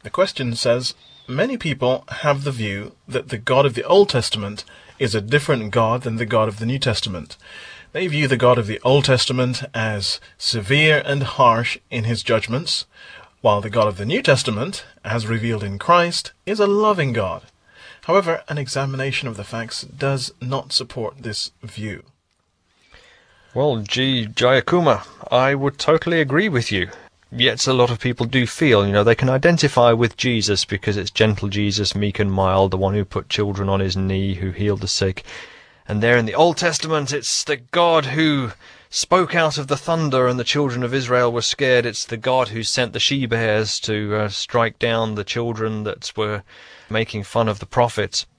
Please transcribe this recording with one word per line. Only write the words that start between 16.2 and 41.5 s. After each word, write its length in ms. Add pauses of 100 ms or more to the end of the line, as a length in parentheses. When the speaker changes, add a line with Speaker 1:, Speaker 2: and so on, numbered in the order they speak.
Speaker 1:
is 140
a 60
loving 460
God. 300 (640)
However, 440
an 80
examination 720
of 80
the 80
facts 380
does 580
not 320
support 460
this 320 (120)
view." 420 (1500)
Speaker 2:
Well, 240
G 480
Jayakumar, 800 (260)
I 220
would 240
totally 420
agree 300
with 200
you. 200 (420)
Yet 340
a 60
lot 180
of 80
people 280
do 200
feel, 400
you 60
know, 100
they 120
can 160
identify 640
with 260
Jesus 480
because 320
it's 120
gentle 380
Jesus, 460
meek 240
and 120
mild, 400
the 60
one 160
who 140
put 240
children 400
on 100
his 160
knee, 380
who 160
healed 320
the 60
sick. 360 (640)
And 140
there 160
in 80
the 80
Old 240
Testament, 560
it's 300
the 120
God 500
who 460 (380)
spoke 440
out 220
of 120
the 100
thunder 480
and 120
the 60
children 380
of 100
Israel 400
were 80
scared. 460